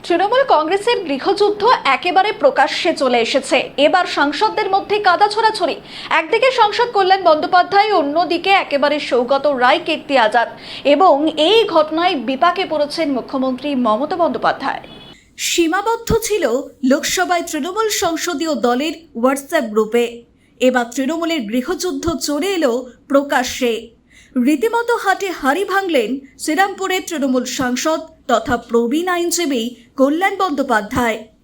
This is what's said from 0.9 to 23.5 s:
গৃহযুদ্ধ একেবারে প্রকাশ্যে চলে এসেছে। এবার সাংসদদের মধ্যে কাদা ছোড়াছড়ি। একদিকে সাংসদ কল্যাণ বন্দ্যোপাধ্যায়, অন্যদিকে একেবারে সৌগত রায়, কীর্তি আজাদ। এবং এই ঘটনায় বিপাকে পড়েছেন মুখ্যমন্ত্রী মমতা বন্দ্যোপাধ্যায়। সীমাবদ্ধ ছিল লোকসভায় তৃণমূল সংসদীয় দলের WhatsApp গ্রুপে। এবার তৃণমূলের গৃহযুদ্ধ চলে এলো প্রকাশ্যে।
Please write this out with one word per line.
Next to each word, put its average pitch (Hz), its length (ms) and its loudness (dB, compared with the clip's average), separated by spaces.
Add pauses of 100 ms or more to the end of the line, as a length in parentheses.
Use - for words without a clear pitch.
গৃহযুদ্ধ 392 600 0 (200)
একেবারে 330 480 2
প্রকাশ্যে 294 640 2
চলে 247 280 0
এসেছে। 254 360 0 (200)
এবার 320 280 4
সাংসদদের 370 640 0
মধ্যে 392 300 0
কাদা 392 280 4
ছোড়াছড়ি। 415 480 0 (340)
একদিকে 427 420 2
সাংসদ 453 400 2
কল্যাণ 381 320 2
বন্দ্যোপাধ্যায়, 359 720 4
অন্যদিকে 330 560 0
একেবারে 294 500 2
সৌগত 269 480 0
রায়, 269 320 2
কীর্তি 311 380 -4
আজাদ। 226 320 2 (340)
এবং 294 320 6 (220)
এই 349 200 4 (100)
ঘটনায় 330 480 0
বিপাকে 285 500 0
পড়েছেন 302 460 -2
মুখ্যমন্ত্রী 262 640 -4
মমতা 247 400 0
বন্দ্যোপাধ্যায়। - 680 -2 (560)
সীমাবদ্ধ 403 720 -2 (140)
ছিল 403 200 -2 (400)
লোকসভায় 339 600 0
তৃণমূল 359 460 -4
সংসদীয় 330 680 -2
দলের 247 380 0 (240)
WhatsApp 277 500 0
গ্রুপে। 220 380 0 (540)
এবার 247 260 2 (100)
তৃণমূলের 320 460 -2
গৃহযুদ্ধ 277 640 -4 (100)
চলে 294 380 -4
এলো 311 200 0 (340)
প্রকাশ্যে। 269 640 0 (720)